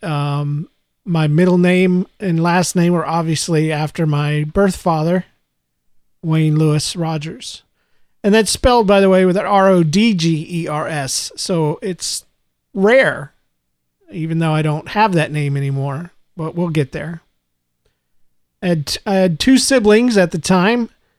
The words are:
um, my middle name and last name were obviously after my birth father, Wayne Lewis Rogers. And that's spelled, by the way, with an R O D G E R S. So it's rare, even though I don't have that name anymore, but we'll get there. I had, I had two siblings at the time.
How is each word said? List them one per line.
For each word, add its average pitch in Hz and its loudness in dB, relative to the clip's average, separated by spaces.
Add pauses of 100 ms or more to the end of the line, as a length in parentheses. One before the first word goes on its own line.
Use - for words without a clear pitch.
um, 147 -4 (360)
my 160 0
middle 175 4
name 180 2 (100)
and 170 -2
last 175 0
name 175 4
were 165 0
obviously 160 -2
after 156 -4
my 147 0
birth 185 0
father, 170 -2 (960)
Wayne 156 0
Lewis 151 0
Rogers. 165 -8 (600)
And 202 4
that's 220 2
spelled, 240 2
by 202 4
the 196 4
way, 185 4
with 180 2
an 202 -4
R 196 4
O 180 4
D 202 2
G 165 -2 (200)
E - -8
R 151 -6
S. 143 -6
So 165 -4
it's - -8 (480)
rare, 190 2 (800)
even 165 -6
though 160 0
I 156 0
don't 156 -4
have 208 0
that 156 0
name 143 -4
anymore, 139 -6 (260)
but 160 -10
we'll 170 -2
get 151 -2
there. 160 -12 (1400)
I - -8
had, 160 -2
I 202 -2
had 185 2
two 262 4
siblings 240 2
at 180 2
the 170 -6
time. 214 0 (280)